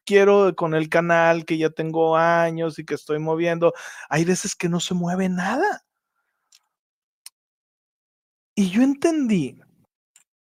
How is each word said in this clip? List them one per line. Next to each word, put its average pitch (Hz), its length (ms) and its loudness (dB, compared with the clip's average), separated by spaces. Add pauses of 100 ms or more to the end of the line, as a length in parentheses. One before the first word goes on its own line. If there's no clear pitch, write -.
quiero 202 500 4
con 160 180 -2
el 156 140 -2
canal, 170 560 2
que 160 140 -4
ya 160 120 0
tengo 160 460 0
años 165 640 0
y 156 80 -10
que 147 80 -8
estoy 151 240 -6
moviendo, 165 560 0 (340)
hay 156 160 0
veces 180 320 -2
que 175 140 -4
no 170 100 -2
se - 140 -6
mueve 180 340 -2
nada. 208 560 -4 (2750)
Y 196 140 0
yo 214 120 2
entendí 269 800 0 (840)